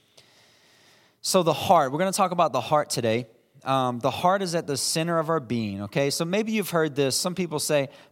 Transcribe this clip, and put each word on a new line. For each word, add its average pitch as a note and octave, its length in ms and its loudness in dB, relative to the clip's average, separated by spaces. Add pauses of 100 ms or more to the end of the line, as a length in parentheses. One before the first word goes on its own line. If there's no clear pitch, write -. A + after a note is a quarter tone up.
(1200)
So F#3 240 2
the D#3+ 80 4
heart, D3 400 4
we're D3+ 60 -2
gonna F#3+ 120 0
talk F#3 220 0
about E3 200 2
the C3 80 0
heart D3+ 300 0
today. A#2 380 0 (340)
Um, B2+ 380 -2
the C3+ 100 0
heart F#3+ 320 2
is F3 140 -4
at E3 100 -4
the C#3+ 100 -4
center E3 440 0
of D3+ 80 -2
our E3 100 0
being, A2 440 -4
okay? C#3 280 0
So E3+ 140 -2
maybe G#3 260 -2
you've G#3+ 200 -2
heard D#3+ 260 0
this. C3+ 180 2
Some F3+ 220 -2
people D#3+ 240 -4
say, C#3+ 300 0 (220)